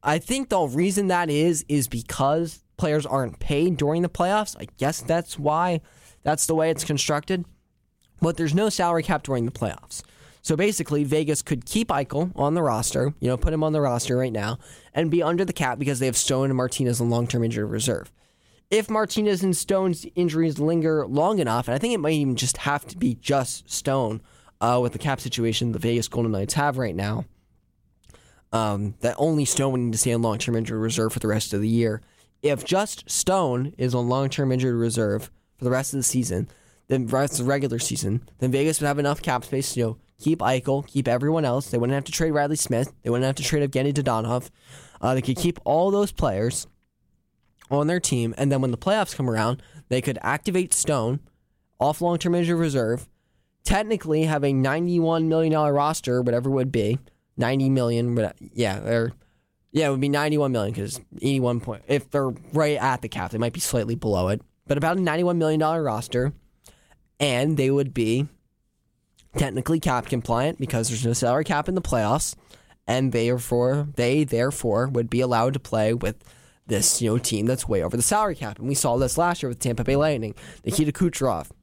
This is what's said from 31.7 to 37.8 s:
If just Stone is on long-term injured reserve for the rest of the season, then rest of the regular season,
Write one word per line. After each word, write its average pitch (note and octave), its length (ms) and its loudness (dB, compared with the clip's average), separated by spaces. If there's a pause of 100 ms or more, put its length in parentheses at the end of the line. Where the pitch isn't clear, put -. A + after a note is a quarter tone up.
If - 220 0
just - 480 -4
Stone D3 640 0
is B2 160 0
on B2 140 2
long-term C3 460 2
injured B2+ 220 2
reserve A2+ 560 0 (260)
for B2+ 80 -8
the B2 60 2
rest C3 220 -2
of C#3 40 -2
the C3 60 -2
season, A2 440 0 (400)
then C3 200 0
rest C3+ 320 0
of B2 60 -2
the C3 60 2
regular C3+ 260 0
season, - 440 -2 (160)